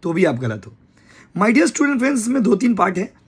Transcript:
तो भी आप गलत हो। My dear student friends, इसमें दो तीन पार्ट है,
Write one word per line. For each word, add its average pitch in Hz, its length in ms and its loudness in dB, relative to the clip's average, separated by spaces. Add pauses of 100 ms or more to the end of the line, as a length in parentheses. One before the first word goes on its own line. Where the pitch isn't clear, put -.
तो 165 100 -4
भी 175 120 2
आप 139 100 0
गलत 117 320 -6
हो। - 100 -20 (600)
My 202 100 2
dear 269 200 4
student 285 280 -2
friends, 262 220 0
इसमें 240 260 -2
दो 214 120 2
तीन 240 200 0
पार्ट 180 220 0
है, 196 160 -6 (140)